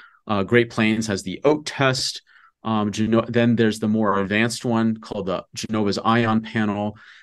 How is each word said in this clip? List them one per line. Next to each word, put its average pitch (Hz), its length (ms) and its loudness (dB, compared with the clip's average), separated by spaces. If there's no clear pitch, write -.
Uh, 101 180 -2
Great 117 260 2
Plains 110 380 0
has 98 140 -2
the 92 220 -10
oat 151 220 2
test. - 560 -2
Um, 107 300 -2
Geno-, 110 360 0
then 117 280 4
there's 107 240 2
the 110 80 -2
more 107 320 2
advanced 107 440 0
one 113 320 0
called 104 300 -8
the 87 180 -4
Genova's 104 440 -2
Ion 113 420 2
Panel. 104 560 -4